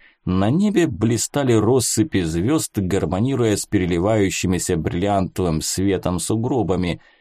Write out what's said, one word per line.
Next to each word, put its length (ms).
на 260
небе 380
блистали 680
россыпи 680
звезд, 560
гармонируя 800
с 80
переливающимися 1120
бриллиантовым 840
светом 580
сугробами, 840